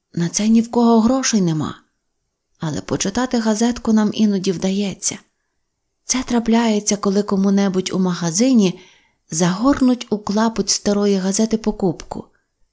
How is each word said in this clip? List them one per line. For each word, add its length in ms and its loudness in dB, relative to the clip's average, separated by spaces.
На 140 -2
це 200 -2
ні 120 6
в 100 -6
кого 300 4
грошей 400 0
нема. 340 -2
Але 220 -6
почитати 580 -4
газетку 540 -2
нам 220 2
іноді 380 0
вдається. 640 -4
Це 180 -2
трапляється, 720 0
коли 260 0
кому-небудь 720 0
у 60 -4
магазині 840 2
загорнуть 800 2
у 80 -2
клапоть 520 -2
старої 460 0
газети 400 0
покупку. 680 -4